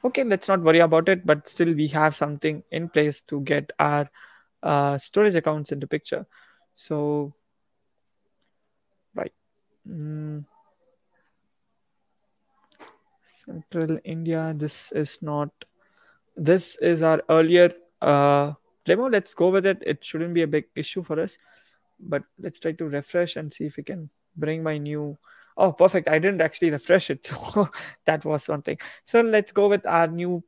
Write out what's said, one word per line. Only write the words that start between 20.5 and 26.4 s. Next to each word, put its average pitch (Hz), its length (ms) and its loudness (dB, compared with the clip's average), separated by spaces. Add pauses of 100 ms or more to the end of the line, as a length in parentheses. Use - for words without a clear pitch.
issue 160 280 -8
for 160 160 -4
us, 185 180 -6 (600)
but 156 240 -6 (160)
let's 180 200 -12
try 165 140 -4
to 165 120 -8
refresh 156 500 -4
and 151 180 -10
see - 120 -8
if 147 120 -10
we 147 60 -12
can 160 260 -12 (260)
bring 156 280 -6
my 156 140 -4
new, 147 400 -8 (400)
oh, 185 140 4
perfect. 180 360 4
I 156 120 2
didn't 185 220 0